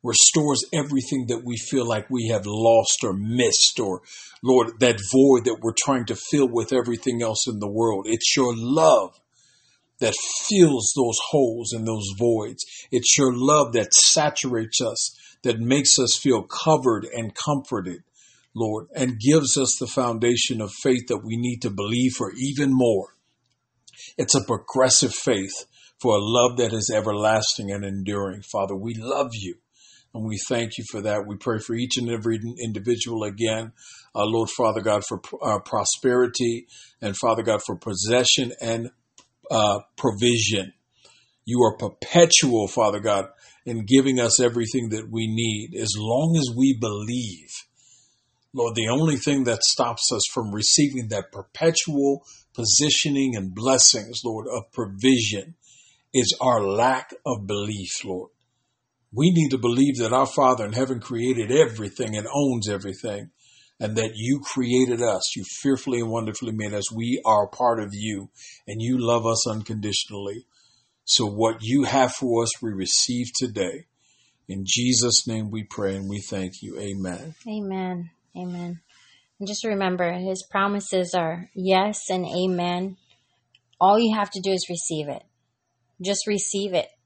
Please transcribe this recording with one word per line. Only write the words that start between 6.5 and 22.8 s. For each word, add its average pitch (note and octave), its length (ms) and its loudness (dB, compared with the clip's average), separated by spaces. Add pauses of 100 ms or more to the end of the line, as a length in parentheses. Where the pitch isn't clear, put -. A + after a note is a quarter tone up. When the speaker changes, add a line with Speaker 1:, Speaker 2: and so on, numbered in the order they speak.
Speaker 1:
everything A#2+ 500 -2
else A2 260 -2
in A2 100 -6
the G#2 120 -6
world. G#2+ 380 0
It's - 280 0
your B2 180 2
love B2 640 4 (840)
that G#2+ 140 0 (340)
fills D#3 460 6
those A#2+ 220 0 (140)
holes A#2 420 2
and A2+ 140 -4
those G#2 300 -4
voids. A#2 480 0 (280)
It's B2 260 4
your C3 160 4
love C3 380 4
that A2 200 0
saturates C3 880 2
us, A2+ 360 -4 (260)
that A#2 160 0
makes C3+ 400 4
us B2 240 2
feel A#2+ 200 4
covered B2+ 680 2
and A2+ 220 -8
comforted, A#2+ 720 -4 (500)
Lord, A2 400 -4
and B2+ 240 -2
gives C#3 380 4
us C3+ 240 0
the B2 80 -4
foundation A#2+ 720 0
of G2+ 100 -6 (120)
faith B2+ 260 2
that G#2 160 -2
we A2 120 -4
need A#2+ 260 -4
to - 80 -2
believe A2+ 420 0
for G#2 240 -4
even C3+ 360 0
more. A#2 440 2 (1000)